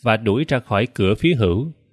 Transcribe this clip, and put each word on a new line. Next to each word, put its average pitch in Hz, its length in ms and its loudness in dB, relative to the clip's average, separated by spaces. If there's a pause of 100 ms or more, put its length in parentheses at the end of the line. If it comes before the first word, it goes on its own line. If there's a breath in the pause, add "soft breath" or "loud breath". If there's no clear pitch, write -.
và 113 140 2
đuổi 110 320 0
ra 131 100 0
khỏi 107 360 -2
cửa 98 200 2
phía 165 200 0
hữu. 110 380 0 (200)